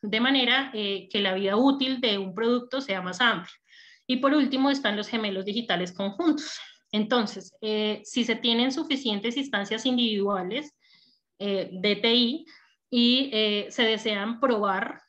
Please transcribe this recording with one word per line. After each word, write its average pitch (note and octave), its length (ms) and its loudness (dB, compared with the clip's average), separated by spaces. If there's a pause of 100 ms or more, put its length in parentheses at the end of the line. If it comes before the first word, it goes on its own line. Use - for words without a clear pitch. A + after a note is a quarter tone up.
de G#3+ 180 -2
manera, C4 540 2
eh, G3 360 -4
que G#3 100 0
la F#3+ 140 0
vida G3 220 0
útil C4 440 2
de G#3+ 180 2
un F#3+ 160 -6
producto A#3+ 460 0
sea F#3+ 220 -4
más F3+ 180 -6
amplia. G#3 320 2 (540)
Y B3+ 120 0
por C4+ 160 4
último C4+ 360 2
están G#3+ 260 0
los G#3 120 -6
gemelos G3+ 360 -4
digitales G3 480 -2
conjuntos. D4+ 680 -2 (320)
Entonces, G#3+ 680 -2
eh, G#3+ 440 -2
si - 180 -2
se A3+ 140 0
tienen A#3 340 2
suficientes B3 680 -2
instancias A3 500 -4
individuales, G#3+ 840 0 (680)
eh, G3 320 -2
D G3 240 0
T A3+ 180 2
I, B3 320 2 (440)
y, B3 420 4
eh, G#3 380 0
se - 120 -2
desean A3 560 -2
probar G#3 720 0